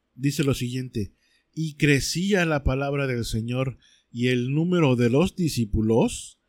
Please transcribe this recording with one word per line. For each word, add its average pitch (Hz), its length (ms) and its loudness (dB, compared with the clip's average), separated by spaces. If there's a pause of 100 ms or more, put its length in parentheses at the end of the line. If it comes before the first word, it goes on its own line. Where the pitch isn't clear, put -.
(140)
Dice 143 300 -2
lo 139 100 2
siguiente: 123 600 -6 (400)
"Y 156 200 -6
crecía 165 720 0
la 151 200 0
palabra 139 420 -2
del 120 180 -2
Señor, 120 540 -4 (340)
y 120 140 -2
el 127 260 0
número 160 440 2
de 120 120 4
los 151 280 2
discípulos 117 1120 0